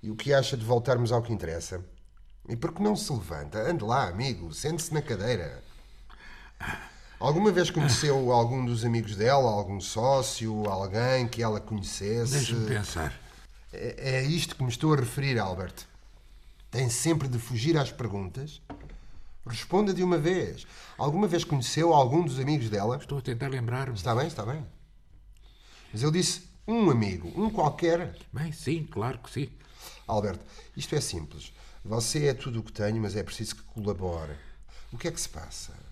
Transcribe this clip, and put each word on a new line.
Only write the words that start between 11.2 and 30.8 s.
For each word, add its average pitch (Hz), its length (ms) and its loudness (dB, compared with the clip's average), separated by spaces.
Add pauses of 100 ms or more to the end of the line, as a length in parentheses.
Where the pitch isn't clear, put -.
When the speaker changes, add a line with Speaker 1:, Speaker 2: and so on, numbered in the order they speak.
Speaker 1:
que 117 140 -4
ela 107 180 0
conhecesse? 107 720 -2
Speaker 2:
Deixe-me 117 340 2
pensar. 92 460 -2 (600)
Speaker 1:
É, 131 420 -4
é 131 40 2
a 131 40 0
isto 151 340 0
que 139 60 -2
me 123 80 0
estou 156 240 4
a - 20 6
referir, 131 420 2
Albert. 95 480 -4 (840)
Tem 127 180 0
sempre 151 400 2
de 123 100 0
fugir 127 380 2
às 139 160 2
perguntas. 101 680 -6 (840)
Responda 185 460 2
de 175 100 0
uma 180 140 4
vez. 156 500 0 (300)
Alguma 160 300 2
vez 170 180 2
conheceu 151 480 2
algum 147 320 6
dos 131 140 -2
amigos 131 320 2
dela? 107 260 0
Speaker 2:
Estou 143 220 -6
a 127 40 -6
tentar 131 260 -4
lembrar-me. 127 480 -2
Speaker 1:
Está 95 180 0
bem, 143 120 2
está 120 200 -6
bem. 139 180 -4 (1300)
Mas 107 100 -4
eu 151 80 4
disse 165 380 0 (180)
um 220 220 6
amigo, 98 400 2 (100)
um 214 120 2
qualquer. 170 680 2 (160)
Speaker 2:
Bem, 156 180 -4
sim, 156 400 -4
claro 113 280 -4
que - 120 -16
sim. - 200 -4 (560)
Speaker 1:
Albert, 104 340 0 (360)
isto - 180 -4